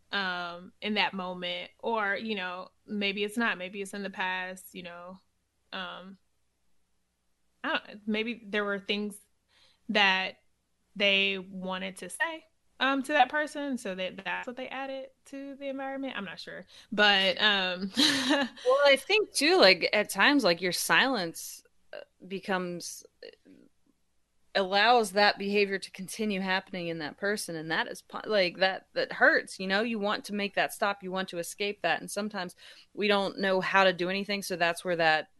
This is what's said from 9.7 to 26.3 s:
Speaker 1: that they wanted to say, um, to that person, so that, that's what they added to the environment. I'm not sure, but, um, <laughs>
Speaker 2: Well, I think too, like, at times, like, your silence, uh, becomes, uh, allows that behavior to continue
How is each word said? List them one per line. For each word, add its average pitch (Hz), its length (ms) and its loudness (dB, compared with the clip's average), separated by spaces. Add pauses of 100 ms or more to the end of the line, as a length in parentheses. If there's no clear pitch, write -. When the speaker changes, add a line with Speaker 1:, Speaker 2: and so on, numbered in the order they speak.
Speaker 1:
that 190 460 2 (600)
they 196 420 2
wanted 185 600 -8
to 180 120 -12
say, 320 360 -6 (340)
um, 269 240 0
to 302 100 -4
that 269 160 6
person, 285 480 -4
so 196 180 -6
that, 185 280 -8
that's 180 240 -6
what 240 80 -10
they 254 140 -10
added 269 380 -10 (180)
to 277 300 -12
the 277 120 -10
environment. 269 500 -6
I'm 196 80 -8
not 165 140 -12
sure, 170 260 -14 (260)
but, 196 500 4
um, 190 520 2
<laughs> - 40 -8
Speaker 2:
Well, 269 880 4
I 277 120 8
think 403 360 2
too, 330 260 4
like, 185 320 8
at 208 180 2
times, 247 340 4
like, 175 180 4
your 185 100 0
silence, 180 920 0 (300)
uh, - 40 -14 (300)
becomes, 180 760 -6 (200)
uh, - 40 -14 (1300)
allows 202 560 4
that 202 260 4
behavior 202 400 0
to - 140 -12
continue 190 500 -6